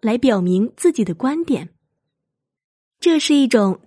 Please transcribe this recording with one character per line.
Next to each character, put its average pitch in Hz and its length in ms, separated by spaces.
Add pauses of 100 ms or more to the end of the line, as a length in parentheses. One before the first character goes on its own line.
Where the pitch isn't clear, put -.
来 226 180
表 240 220
明 185 360
自 359 140
己 262 140
的 175 100
观 285 300
点。 180 260 (1300)
这 330 200
是 294 140
一 277 120
种 202 400